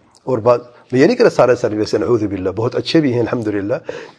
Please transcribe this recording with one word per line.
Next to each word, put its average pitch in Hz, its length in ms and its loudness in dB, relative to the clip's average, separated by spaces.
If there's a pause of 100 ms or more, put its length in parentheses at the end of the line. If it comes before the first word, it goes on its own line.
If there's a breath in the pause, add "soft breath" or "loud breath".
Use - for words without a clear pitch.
(180)
اور 127 200 -4
بات، 120 220 2 (320 soft breath)
میں 127 80 2
یہ 147 60 8
نہیں 240 100 2
کہہ - 60 2
رہا 180 80 6
سارے 123 260 4
سلفی 113 200 -2
ویسے، 107 220 -2
نعوذ 107 240 0
باللہ، 92 280 -4
بہت 113 240 -4
اچھے 127 260 0
بھی 139 120 0
ہیں 120 80 -2
الحمدللہ، 104 540 -4 (440 loud breath)